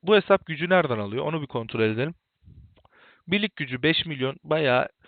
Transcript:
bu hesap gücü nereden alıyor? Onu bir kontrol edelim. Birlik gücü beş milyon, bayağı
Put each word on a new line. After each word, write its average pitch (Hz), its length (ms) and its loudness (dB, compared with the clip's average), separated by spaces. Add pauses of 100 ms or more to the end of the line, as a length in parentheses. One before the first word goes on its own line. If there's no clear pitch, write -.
bu 196 120 4
hesap 196 300 2
gücü 160 240 -4
nereden 156 280 2
alıyor? 107 280 -4
Onu 156 160 -4
bir 139 60 -10
kontrol 117 340 -4
edelim. 113 320 0 (1120)
Birlik 202 280 0
gücü 127 280 -6
beş 160 220 2
milyon, 139 380 -4
bayağı 143 440 2 (200)